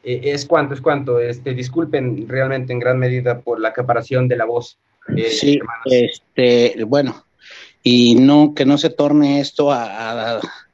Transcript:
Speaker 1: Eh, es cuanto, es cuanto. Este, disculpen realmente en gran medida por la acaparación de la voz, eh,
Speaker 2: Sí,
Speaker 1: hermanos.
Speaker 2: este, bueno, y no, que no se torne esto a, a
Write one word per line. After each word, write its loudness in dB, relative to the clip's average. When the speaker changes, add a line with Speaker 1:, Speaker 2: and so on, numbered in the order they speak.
Speaker 1:
Eh, -6
es -4
cuanto, 0
es -12
cuanto. 0
Este, -4
disculpen -4
realmente -4
en -4
gran 0
medida -2
por -6
la -2
acaparación -2
de 0
la -2
voz, -6
eh, -2
Speaker 2:
Sí, 2
Speaker 1:
hermanos. -8
Speaker 2:
este, 2
bueno, -2
y 6
no, 6
que 0
no 4
se 0
torne 2
esto -2
a, -6
a -6